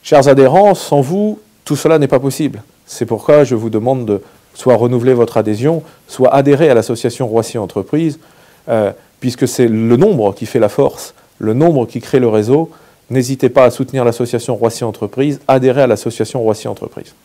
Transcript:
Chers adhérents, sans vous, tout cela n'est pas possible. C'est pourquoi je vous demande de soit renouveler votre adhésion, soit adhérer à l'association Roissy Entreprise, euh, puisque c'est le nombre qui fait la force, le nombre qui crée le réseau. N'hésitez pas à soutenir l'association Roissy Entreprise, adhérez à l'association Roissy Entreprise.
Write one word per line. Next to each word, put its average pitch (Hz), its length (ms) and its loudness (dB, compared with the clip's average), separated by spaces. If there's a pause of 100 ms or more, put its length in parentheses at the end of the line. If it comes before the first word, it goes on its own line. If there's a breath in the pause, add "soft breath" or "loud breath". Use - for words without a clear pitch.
Chers 143 260 4
adhérents, 147 480 6
sans - 260 -2
vous, 208 380 -4 (260)
tout 151 100 -4
cela 160 220 2
n'est 143 100 2
pas 139 120 2
possible. 135 420 -4 (240)
C'est - 200 -8
pourquoi 147 380 2
je 123 120 0
vous 113 140 -4
demande 120 360 -2
de 101 160 -2 (320 soft breath)
soit 123 220 2
renouveler 120 380 0
votre 117 240 0
adhésion, 113 440 -2 (260 loud breath)
soit - 260 2
adhérer 143 360 4
à 127 40 4
l'association 117 540 -2
Roissy 113 300 -2
Entreprise, 147 640 -4 (500 soft breath)
euh, 107 220 0 (280 soft breath)
puisque 127 280 -4
c'est 123 200 0
le 113 300 2
nombre 135 360 2
qui - 120 -10
fait 120 140 -4
la 107 100 2
force, - 440 -4 (260 soft breath)
le 110 140 -2
nombre 143 320 2
qui 113 160 -10
crée - 180 -2
le 123 80 2
réseau. 120 420 0 (400 soft breath)
N'hésitez 131 400 -2
pas 127 160 4
à 117 60 4
soutenir 127 340 -4
l'association 117 500 -2
Roissy 113 280 -4
Entreprise, 131 640 -4
adhérez 131 340 2
à 127 60 4
l'association 113 540 -4
Roissy 110 260 -2
Entreprise. - 460 -12 (120)